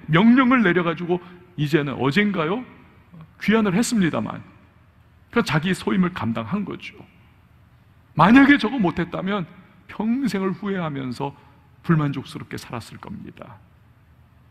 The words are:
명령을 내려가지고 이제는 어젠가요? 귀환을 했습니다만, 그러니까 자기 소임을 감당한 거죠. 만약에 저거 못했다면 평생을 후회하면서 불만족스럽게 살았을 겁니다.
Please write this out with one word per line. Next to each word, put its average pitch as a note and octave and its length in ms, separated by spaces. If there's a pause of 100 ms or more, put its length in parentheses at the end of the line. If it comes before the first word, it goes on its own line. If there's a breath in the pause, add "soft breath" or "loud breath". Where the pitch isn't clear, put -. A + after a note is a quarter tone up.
명령을 A#3+ 560
내려가지고 F3 560 (380 loud breath)
이제는 C#3+ 380
어젠가요? F3+ 680 (800)
귀환을 G#3 340
했습니다만, D#3 680 (880)
그러니까 A#3 200
자기 D#3 220
소임을 F#3 400
감당한 A2+ 500
거죠. - 320 (1200)
만약에 B3+ 420
저거 A#3 220
못했다면 F3 680 (420)
평생을 G#3 680
후회하면서 C#3+ 840 (480 soft breath)
불만족스럽게 C#3 760
살았을 - 420
겁니다. - 580 (920)